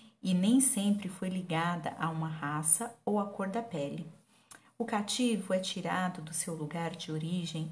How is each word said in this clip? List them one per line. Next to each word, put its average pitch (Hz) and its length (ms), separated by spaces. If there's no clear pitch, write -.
e 185 120
nem 214 260
sempre 202 480
foi 185 200
ligada 175 720
a 165 120
uma 160 180
raça 156 680
ou 208 160
à 202 60
cor 196 220
da 220 140
pele. 151 480
O 233 60
cativo 214 680
é 185 60
tirado 180 640
do 156 100
seu - 220
lugar 160 420
de - 160
origem 160 600